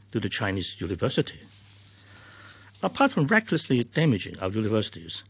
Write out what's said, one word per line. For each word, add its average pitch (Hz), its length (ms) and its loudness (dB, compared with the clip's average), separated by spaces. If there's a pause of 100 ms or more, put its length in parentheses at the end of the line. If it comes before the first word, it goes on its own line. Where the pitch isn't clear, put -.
(140)
to 113 80 -2
the 101 80 -2
Chinese 98 500 -4
university. 98 640 -2 (1400)
Apart 269 300 2
from 151 160 2
recklessly 156 560 2
damaging 110 560 0
our 95 120 -2
universities, 104 800 -2